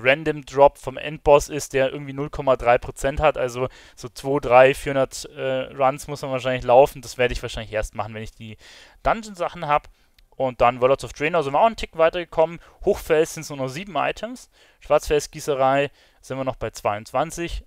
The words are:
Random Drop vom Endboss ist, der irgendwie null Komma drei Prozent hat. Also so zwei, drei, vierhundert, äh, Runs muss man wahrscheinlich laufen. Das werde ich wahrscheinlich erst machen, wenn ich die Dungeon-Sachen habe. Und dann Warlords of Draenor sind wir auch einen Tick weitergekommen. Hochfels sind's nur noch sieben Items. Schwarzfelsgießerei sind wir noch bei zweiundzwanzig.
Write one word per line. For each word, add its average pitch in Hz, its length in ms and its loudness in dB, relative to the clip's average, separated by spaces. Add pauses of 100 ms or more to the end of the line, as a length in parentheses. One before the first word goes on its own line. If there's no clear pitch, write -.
Random 151 440 0
Drop 139 320 4
vom 131 200 -10
Endboss 147 500 2
ist, 147 240 -8
der 135 220 0
irgendwie 143 200 -12
null 143 160 -8
Komma 139 280 0
drei 120 200 4
Prozent 143 440 -6
hat. 147 160 2
Also 127 320 -4 (260)
so 123 140 -16
zwei, 139 320 -4
drei, 131 320 8
vierhundert, 139 500 -4
äh, 131 540 -8
Runs 135 320 -2
muss 143 140 -10
man 139 80 -6
wahrscheinlich 127 340 -4
laufen. 131 360 6
Das 117 160 -16
werde 123 140 2
ich - 100 -6
wahrscheinlich 113 300 -10
erst 107 240 -6
machen, 110 200 -8
wenn 110 80 -10
ich 107 120 -16
die 110 220 -16 (460)
Dungeon-Sachen 175 640 -4
habe. 147 220 0 (480)
Und 131 260 -2
dann 123 200 4
Warlords 131 220 4
of 120 100 -12
Draenor 156 300 -2
sind 135 100 -6
wir 147 60 2
auch 220 80 4
einen 220 80 -2
Tick - 200 -10
weitergekommen. 165 640 0 (240)
Hochfels 165 520 0
sind's 156 140 -12
nur 143 100 -10
noch 131 80 -4
sieben 170 280 -10
Items. 175 540 -6 (300)
Schwarzfelsgießerei 143 1120 0 (300)
sind 131 160 -10
wir 135 60 -6
noch 131 120 -6
bei 113 160 -10
zweiundzwanzig. 131 960 -6